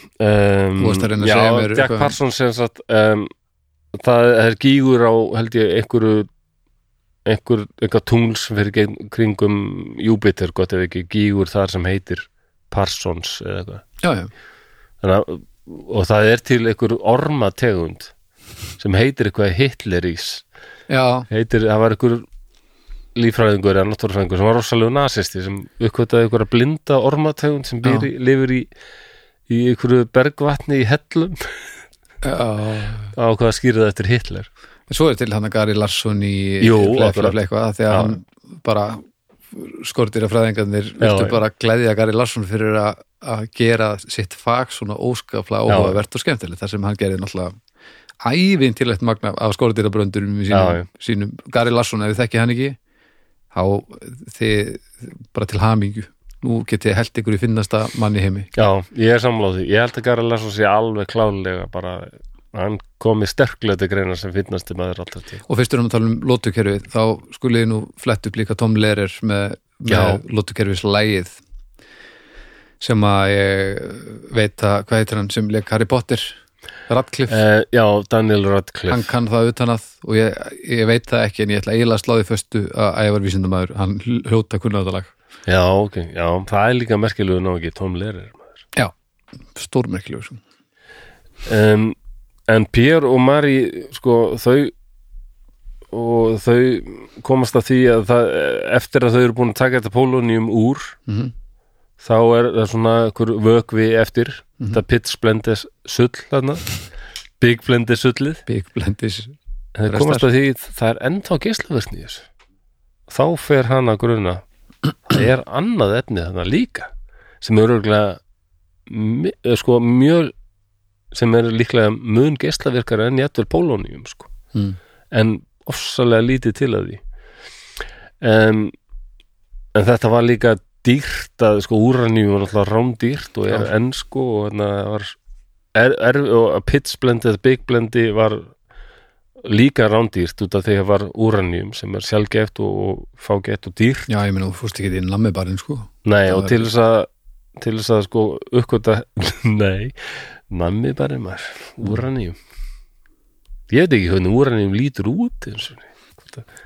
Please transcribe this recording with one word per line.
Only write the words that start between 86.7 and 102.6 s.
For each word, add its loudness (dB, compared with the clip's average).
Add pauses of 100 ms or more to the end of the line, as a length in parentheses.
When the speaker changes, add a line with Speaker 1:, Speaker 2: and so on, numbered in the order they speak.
Speaker 1:
líka 0
merkilegu -2
ná -2
ekki, -6
Tom -6
Lehrer, -10
maður. -20
Speaker 2:
Já, -2 (680)
stórmerkilegur, -6
sko. -20 (1120)
Speaker 1:
En, 4 (600)
en 4
Pierre 4
og 4
Marie, 2
sko, 2 (160)
þau, 4 (1300)
og 0
þau 4 (640)
komast 2
að 2
því 4
að 4
það, 2 (380)
eftir 2
að 4
þau 6
eru 2
búin 0
að -4
taka 2
þetta -6
pólóníum 2
úr, 2 (220)
Speaker 2:
Mhm. -4 (720)
Speaker 1:
þá 0 (160)
er 4
það 0